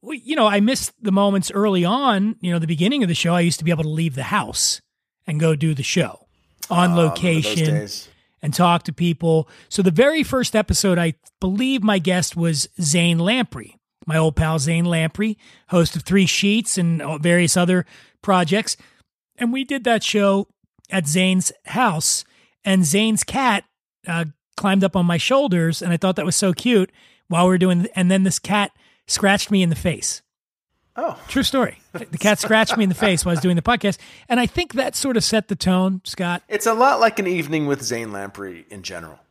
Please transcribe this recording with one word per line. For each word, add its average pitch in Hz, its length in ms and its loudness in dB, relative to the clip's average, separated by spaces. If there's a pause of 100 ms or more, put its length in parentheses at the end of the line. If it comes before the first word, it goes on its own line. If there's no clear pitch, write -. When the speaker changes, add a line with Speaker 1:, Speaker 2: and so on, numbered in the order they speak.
Speaker 1:
we, 254 180 -12
you 262 180 -6
know, 233 100 2
I 202 140 2
missed 254 320 0 (100)
the 208 100 -2
moments 196 380 2
early 196 340 0
on, 220 560 0
you 180 100 -4
know, 175 80 0
the 165 80 -2
beginning 180 380 0
of 180 40 0
the 165 60 0
show, 170 200 0
I 175 60 2
used 170 200 0
to 156 40 -8
be 170 60 0
able 160 140 0
to 156 60 -4
leave 156 260 -2
the 135 80 -8
house - 560 -4 (460)
and 151 120 -4
go 160 160 2
do 156 200 0
the 135 80 -6
show - 440 -4 (440)
on 170 80 0
Speaker 2:
Ah, 180 40 4
remember 170 200 4
those 160 80 4
Speaker 1:
location 160 640 0
Speaker 2:
days. 104 340 -6 (340)
Speaker 1:
and 147 120 -4
talk 175 300 2
to 160 80 -6
people. 165 560 0 (200)
So - 140 -2
the 185 80 4
very 277 320 4
first 254 340 -2
episode, 190 420 0
I 170 160 -2 (260)
believe 220 420 -2
my 202 160 4
guest 180 380 -2
was 165 320 -2 (120)
Zane 170 380 2
Lamprey, 190 600 -4 (280)
my 160 120 -2
old 160 180 0
pal 160 220 0
Zane 165 260 0
Lamprey, 175 520 -2 (320)
host 170 280 2
of 156 60 -6
Three 185 240 2
Sheets 202 520 0
and 165 240 0 (200)
various 175 340 2
other 180 300 2 (340)
projects. 185 560 0 (600)
And 240 160 -2
we 262 120 -4
did 269 200 -6
that 233 200 2
show 202 440 0 (420)
at 185 160 -2
Zane's 185 460 2 (140)
house, 180 560 -2 (440)
and 190 180 4
Zane's 202 400 0
cat, 240 400 0 (420)
uh, 165 200 -4 (320)
climbed 196 260 2
up 190 100 0
on 180 120 2
my 175 100 2
shoulders, 180 640 0
and 185 100 -4
I 170 60 0
thought 185 200 0
that 151 100 -4
was 175 100 -2
so 190 160 0
cute 214 380 2 (380)
while 175 180 2
we - 40 6
were 185 80 4
doing, 180 280 2 (100)
and 185 140 2
then 190 140 4
this 185 140 0
cat 202 340 -2 (340)
scratched 202 440 0
me 196 120 4
in 175 80 2
the 160 60 0
face. - 440 -6 (760)
Speaker 2:
Oh. 311 240 -8 (100)
Speaker 1:
True 262 160 -2
story. - 340 -2 (160)
The 175 240 -10
cat 208 200 2
scratched 220 380 2
me 220 80 2
in 190 60 2
the 180 40 0
face 196 300 0
while 180 60 -2
I 170 60 0
was 151 40 -2
doing 180 160 2
the 170 60 -2
podcast, 208 340 0 (320)
and 240 100 2
I 247 60 2
think 349 300 -4
that 262 200 -2
sort 254 220 -2
of 208 80 0
set 220 240 -2
the 190 80 -4
tone, 185 480 0
Scott. 175 420 -6
Speaker 2:
It's 208 200 -4
a 226 80 2
lot 247 260 4
like 220 180 4
an 196 80 -2
evening 160 400 -2
with 139 160 -2
Zane 117 300 -6
Lamprey 98 560 -12
in 101 140 -18
general. 85 360 -14 (120)